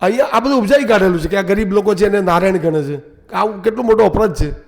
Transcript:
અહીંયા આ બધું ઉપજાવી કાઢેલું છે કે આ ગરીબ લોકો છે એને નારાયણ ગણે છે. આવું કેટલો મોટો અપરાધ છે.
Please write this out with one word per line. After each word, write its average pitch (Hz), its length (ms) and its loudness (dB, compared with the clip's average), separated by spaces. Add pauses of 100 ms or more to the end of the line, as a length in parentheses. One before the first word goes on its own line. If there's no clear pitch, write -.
અહીંયા 233 260 0
આ 220 140 0
બધું 269 180 0
ઉપજાવી 262 260 2
કાઢેલું 190 360 2
છે 160 80 -4
કે 190 80 -4
આ 196 60 0
ગરીબ 196 300 -2
લોકો 202 220 0
છે 196 120 0
એને 202 140 2
નારાયણ 185 360 2
ગણે 156 260 -2
છે. 139 500 -12
આવું 202 300 -4
કેટલો 220 200 -2
મોટો 220 220 2
અપરાધ 196 300 0
છે. 147 160 -2 (180)